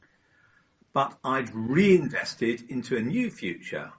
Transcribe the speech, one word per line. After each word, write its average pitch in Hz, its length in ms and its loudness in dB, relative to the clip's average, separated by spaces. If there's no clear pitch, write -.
But - 320 0
I'd 127 300 -2
reinvested 131 1160 2
into 127 260 -4
a 110 60 0
new 202 280 -2
future. - 680 -8